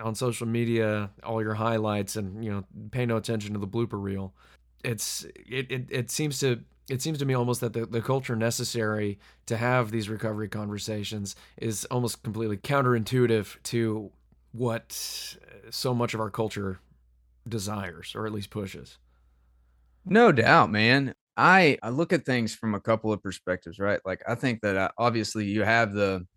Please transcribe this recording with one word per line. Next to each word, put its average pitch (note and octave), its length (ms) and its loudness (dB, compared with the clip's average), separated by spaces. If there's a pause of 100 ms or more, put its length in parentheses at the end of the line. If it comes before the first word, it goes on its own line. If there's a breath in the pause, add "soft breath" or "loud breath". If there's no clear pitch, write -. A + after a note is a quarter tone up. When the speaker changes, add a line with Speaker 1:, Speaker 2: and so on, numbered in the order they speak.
Speaker 1:
on A2 120 -4
social A#2+ 320 -2
media A2+ 640 0 (120)
all A2+ 200 -2
your G#2+ 120 -2
highlights G#2+ 640 0
and, G#2 280 -6
you A2 60 -4
know, G2+ 140 -4 (280)
pay B2 140 -2
no A#2 100 0
attention G#2+ 360 -4
to G#2 60 -4
the G2+ 80 -4
blooper G#2+ 360 -4
reel. G2 320 -6 (480 soft breath)
It's, - 420 -6 (220)
it, C3 240 -6
it, C3 200 -4
it A#2+ 200 -2
seems D3 300 -2
to, B2+ 200 0 (300)
it C3 100 -2
seems D#3 180 -2
to C#3 80 -2
me C3+ 80 2
almost A#2+ 260 2
that A#2 120 -2
the, A2+ 140 -2
the A2+ 160 -2
culture C3 340 -2
necessary A2 840 0 (280 soft breath)
to A#2 100 -2
have A#2+ 340 2
these A2 180 -2
recovery G#2+ 400 -4
conversations G#2 880 -6 (200 soft breath)
is G#2+ 300 -4
almost B2 360 -2
completely A2 360 -4
counterintuitive B2 1080 2
to A2 460 -2 (420)
what, - 880 -6
uh, - 280 -20
so B2+ 240 -2
much A#2+ 200 0
of A2 60 -4
our G#2+ 100 -2
culture G2+ 480 -4 (720)
desires, G2 640 -6
or G#2+ 120 -4
at G#2+ 60 -4
least G#2 180 -8
pushes. F#2+ 480 -10 (1080)
Speaker 2:
No G#3 260 8
doubt, B2+ 380 8
man. A#2 440 4 (220)
I, D#3+ 460 8
I G#2+ 60 -4
look C#3+ 240 0
at D3+ 120 2
things A#2+ 300 0
from A2 200 -2
a G2 60 -2
couple A2 320 2
of G2+ 100 -2
perspectives, F2+ 580 -6
right? G2 240 0
Like, F#2 240 -6
I A2+ 80 -2
think A#2+ 240 -2
that, G2+ 160 0
uh, F#2+ 220 0
obviously A2+ 480 0
you G#2 160 0
have A2 300 4
the F#2+ 340 0 (100)